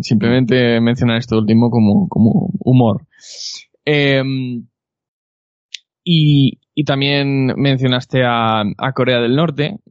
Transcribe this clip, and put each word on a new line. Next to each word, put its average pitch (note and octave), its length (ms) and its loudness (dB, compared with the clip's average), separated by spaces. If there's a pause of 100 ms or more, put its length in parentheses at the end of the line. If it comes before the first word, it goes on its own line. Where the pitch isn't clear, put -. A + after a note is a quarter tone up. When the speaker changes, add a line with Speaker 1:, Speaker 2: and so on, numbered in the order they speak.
Speaker 1:
simplemente A#2+ 800 2
Speaker 2:
Mm. A#2 40 0
Speaker 1:
mencionar A#2+ 340 0
esto A2 200 -2
último A2+ 320 2
como, G#2 400 2
como - 400 2 (100)
humor. B2 460 2 (800)
Em, C3+ 800 -2 (1400)
y, D3 560 2 (140)
y D3+ 100 -4
también C#3 760 -2
mencionaste B2+ 680 -2
a, A2+ 360 0
a A#2+ 320 -4
Corea B2 260 0
del A#2+ 160 0
Norte D3 420 -2 (140)